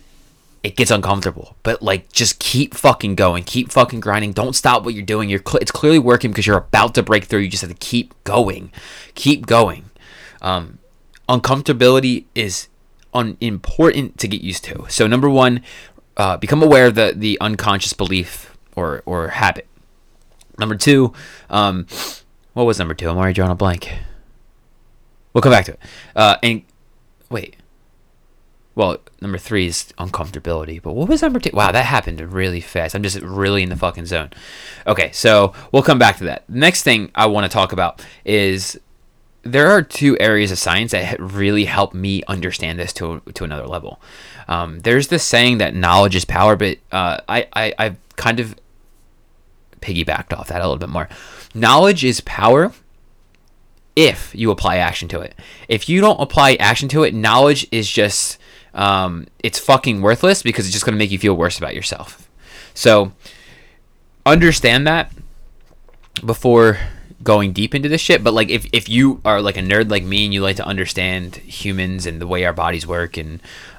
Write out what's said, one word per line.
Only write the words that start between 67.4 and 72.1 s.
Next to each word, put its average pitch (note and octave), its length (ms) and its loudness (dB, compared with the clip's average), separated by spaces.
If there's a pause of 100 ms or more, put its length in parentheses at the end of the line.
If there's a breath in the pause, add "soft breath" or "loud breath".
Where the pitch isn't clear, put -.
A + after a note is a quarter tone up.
deep G2+ 220 -4
into C#3+ 140 -4
this D#3+ 120 -2
shit. C#3+ 240 2
But, A2+ 80 2
like, A2 160 2
if, A2 240 -2
if A#2 160 -2
you B2+ 360 2
are, G#2 180 2
like, G2+ 140 -2
a F#2+ 40 -6
nerd G2+ 300 0
like G2+ 140 -2
me G2 200 0
and G2+ 80 -2
you G2 80 -2
like F#2+ 160 0
to A2+ 80 -6
understand F#2 720 -6
humans F#2 720 -8
and E2 140 -8